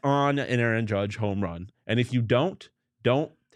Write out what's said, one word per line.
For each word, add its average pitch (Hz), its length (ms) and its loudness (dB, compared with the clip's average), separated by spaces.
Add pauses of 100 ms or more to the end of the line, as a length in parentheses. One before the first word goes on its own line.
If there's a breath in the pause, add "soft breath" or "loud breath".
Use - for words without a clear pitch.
on 143 360 2
an 123 200 0
Aaron 113 260 0
Judge 104 300 -2
home 101 260 -2
run. 87 300 -6 (160)
And 113 140 0
if 120 120 -2
you 123 80 2
don't, 123 480 0 (320)
don't 131 300 0 (240)